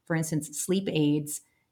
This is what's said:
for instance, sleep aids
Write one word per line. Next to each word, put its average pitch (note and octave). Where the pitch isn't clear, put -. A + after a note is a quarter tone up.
for E3
instance, D#3+
sleep G3
aids D3